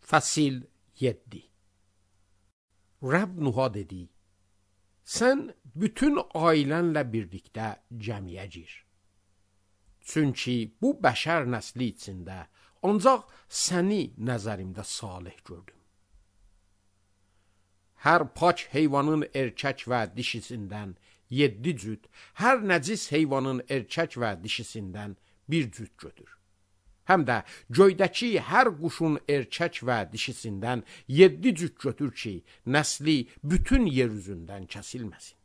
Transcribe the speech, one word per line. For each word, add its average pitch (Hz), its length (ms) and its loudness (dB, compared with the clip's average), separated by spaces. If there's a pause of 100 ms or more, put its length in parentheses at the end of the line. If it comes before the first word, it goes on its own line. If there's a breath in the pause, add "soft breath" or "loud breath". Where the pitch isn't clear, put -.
Fəsil 143 540 2 (360)
yeddi. - 440 -4 (1600)
Rəbb 175 420 -2
Nuha 131 240 0
dedi: 95 340 -10 (1040)
"Sən 262 320 2 (340)
bütün 254 420 2 (160)
ailənlə 160 720 2 (100)
birlikdə 107 540 -6 (260)
gəmiyə 98 560 -10
gir. 85 240 -18 (1300)
Çünki 131 560 0 (240)
bu 269 160 2
bəşər 156 480 0
nəsli 120 480 -4
içində 92 460 -12 (460 soft breath)
ancaq 208 440 4 (220 soft breath)
səni 185 500 0 (160)
nəzərimdə 101 680 -6
salih 92 600 -12
gördüm." 90 380 -20 (2250)
Hər 160 300 6
pak 170 380 2
heyvanın 147 640 2
erkək 135 540 -4
və 123 120 2 (140)
dişisindən 104 840 -8 (340 soft breath)
yeddi 131 460 0
cüt, 107 320 -10 (320 loud breath)
hər 233 240 2
nəcis 180 480 0
heyvanın 135 560 0
erkək 139 480 -4
və 117 240 -2
dişisindən 101 760 -10 (320)
bir 143 220 0
cüt - 280 -16
götür. - 400 -20 (680)
Həm 180 160 6
də 120 140 0 (320 loud breath)
göydəki 190 680 4
hər 214 400 4
quşun 160 460 -2
erkək 143 580 -2
və 120 180 0 (140)
dişisindən 110 680 -6 (260 loud breath)
yeddi 175 480 8
cüt 156 240 -6
götür 139 320 -4
ki, 104 220 -8 (320 soft breath)
nəsli 143 500 2 (220 loud breath)
bütün 202 480 4
yer 127 260 2
üzündən 92 560 -10
kəsilməsin. - 760 -12